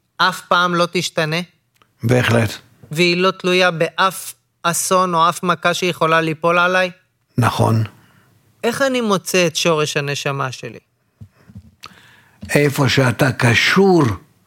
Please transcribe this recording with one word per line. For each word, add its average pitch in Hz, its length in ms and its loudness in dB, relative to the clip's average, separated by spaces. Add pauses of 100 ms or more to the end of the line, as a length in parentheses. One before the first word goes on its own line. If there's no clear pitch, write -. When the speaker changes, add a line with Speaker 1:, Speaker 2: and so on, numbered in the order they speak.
(180)
Speaker 1:
אף 180 300 0
פעם 175 280 2
לא 175 160 0
תשתנה? 165 480 -4 (640)
Speaker 2:
בהחלט. 117 500 2 (380)
Speaker 1:
והיא 175 260 0
לא 190 140 2
תלויה 180 400 0
באף 170 640 -2 (300)
אסון 180 500 0
או 165 160 2
אף - 140 -4
מכה 175 300 0
שיכולה 165 480 0
ליפול 160 380 0
עליי? 180 320 0 (460)
Speaker 2:
נכון. 113 460 2 (800)
Speaker 1:
איך 233 180 -2
אני 254 200 0
מוצא 185 460 0
את 156 80 -6
שורש 156 420 0
הנשמה 139 540 -4
שלי? - 280 -14 (1700)
Speaker 2:
איפה 143 400 2
שאתה 131 420 2
קשור 165 720 2 (440)